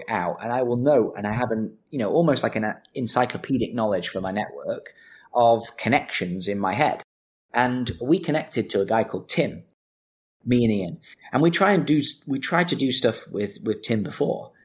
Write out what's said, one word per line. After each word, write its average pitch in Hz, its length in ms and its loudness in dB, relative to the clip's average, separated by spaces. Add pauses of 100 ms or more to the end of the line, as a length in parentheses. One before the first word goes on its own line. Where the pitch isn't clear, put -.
out 90 340 -2
and 117 80 -4
I 127 120 0
will 120 160 0
know, 131 360 4
and 101 120 -6
I 104 60 -2
have 117 180 0
an, 110 260 -4 (140)
you 147 80 -6
know, 107 120 0
almost 151 320 4
like 117 140 0
an 107 180 -2 (200)
encyclopedic 120 800 -2
knowledge 104 340 0
for 95 140 -6
my 95 80 -4
network 98 640 -6 (400)
of 117 420 4
connections 95 720 -2
in 101 100 -2
my 95 140 -2
head. 131 300 0 (500)
And 123 380 0 (100)
we 143 180 2
connected 151 520 -2
to 101 100 2
a 98 60 0
guy 110 180 2
called - 240 -10
Tim, - 360 -2 (840)
me 120 180 4
and 110 80 4
Ian. 90 280 -2 (300)
And 135 120 2
we 170 80 6
try 196 220 4
and 170 120 4
do, 147 160 2 (260)
we 135 120 -2
tried 175 300 0
to - 80 0
do 131 140 0
stuff - 380 0
with, 101 340 -4
with 110 200 -2
Tim 110 200 0
before. - 500 -4 (120)